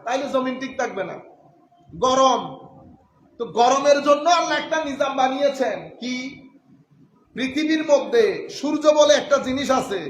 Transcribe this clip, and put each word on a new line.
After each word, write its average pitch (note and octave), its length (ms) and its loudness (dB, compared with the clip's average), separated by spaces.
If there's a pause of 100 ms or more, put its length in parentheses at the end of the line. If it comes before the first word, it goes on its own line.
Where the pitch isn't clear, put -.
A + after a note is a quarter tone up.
তাইলে C4+ 280 -4
জমিন B3+ 280 -2
ঠিক C4+ 180 -10
থাকবে G3 260 -4
না। D#3+ 120 -10 (720)
গরম, A#3+ 520 2 (960)
তো A#3+ 40 -4 (100)
গরমের C#4 500 4
জন্য D4 220 2 (140)
আল্লাহ D#4 180 -2
একটা D4+ 280 -4
নিজাম C4+ 320 -4
বানিয়েছেন C4 600 -2 (200)
কি? B3 160 -8 (1200)
পৃথিবীর D4+ 500 -2
মধ্যে B3 380 2 (260)
সূর্য D4+ 340 -4 (160)
বলে D4 160 8
একটা C4+ 220 0 (100)
জিনিস C4 220 -4 (100)
আছে F#3+ 200 -6 (100)